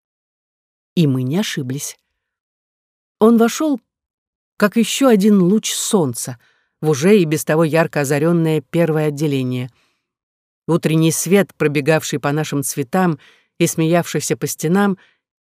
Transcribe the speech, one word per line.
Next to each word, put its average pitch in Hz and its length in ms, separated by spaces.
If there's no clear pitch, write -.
И 170 100
мы 131 180
не 131 140
ошиблись. 143 600
Он 226 180
вошел, 233 440
как 208 160
еще 233 320
один 208 340
луч 196 300
солнца, 131 640
в 156 80
уже 156 280
и 185 60
без 156 220
того 160 180
ярко 156 380
озаренное 156 580
первое 156 480
отделение. 135 600
Утренний 160 460
свет, 185 420
пробегавший 151 640
по 143 140
нашим 147 300
цветам 160 560
и 170 100
смеявшийся 160 680
по 147 120
стенам, 190 500